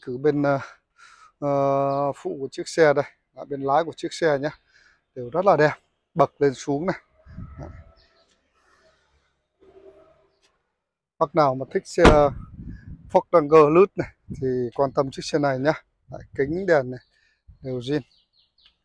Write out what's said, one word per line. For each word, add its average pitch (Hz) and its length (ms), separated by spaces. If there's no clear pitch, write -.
cửa 127 160
bên, 143 260
ờ, 139 160
ờ, 139 760
phụ 180 260
của 135 100
chiếc - 160
xe 151 260
đây, 139 120
à, 131 100
bên 139 160
lái 139 220
của 156 120
chiếc - 180
xe 151 260
nhá, 147 100
đều 123 180
rất 185 120
là 180 120
đẹp. 147 160
Bậc - 280
lên 139 120
xuống 147 320
này. 190 120
Đấy. - 100
Bác 160 160
nào 139 200
mà 131 180
thích 196 140
xe - 160
Ford 185 100
Ranger 156 440
lướt 190 100
này - 140
thì 131 60
quan 139 160
tâm 135 200
chiếc - 140
xe 156 140
này 139 200
nhá. 147 140
Đấy, - 100
kính 160 280
đèn 139 260
này 123 80
đều 127 180
zin, 131 220